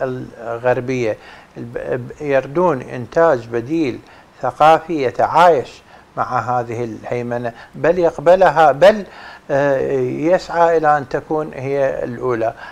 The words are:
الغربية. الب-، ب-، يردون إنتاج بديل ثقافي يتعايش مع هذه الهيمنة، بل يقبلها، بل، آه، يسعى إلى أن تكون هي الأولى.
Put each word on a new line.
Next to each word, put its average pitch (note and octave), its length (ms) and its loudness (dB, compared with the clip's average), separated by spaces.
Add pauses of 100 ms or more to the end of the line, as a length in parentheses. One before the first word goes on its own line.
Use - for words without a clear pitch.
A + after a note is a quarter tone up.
الغربية. B2 1120 -4 (400)
الب-، B2 220 -12
ب-، C3+ 440 -8
يردون C#3 600 0
إنتاج B2+ 640 0
بديل A#2+ 520 -4 (440)
ثقافي D#3 600 2
يتعايش C3 800 2 (340)
مع B2 440 -2
هذه A#2 240 -6
الهيمنة، A#2+ 680 -6 (220)
بل D#3+ 240 0
يقبلها، D#3+ 720 4
بل، F#3+ 320 4 (460)
آه، C#3 280 0 (220)
يسعى E3 760 0
إلى D3+ 220 4
أن C3+ 100 -10
تكون D#3 460 -4
هي C#3 500 -2
الأولى. A#2+ 500 -4 (180)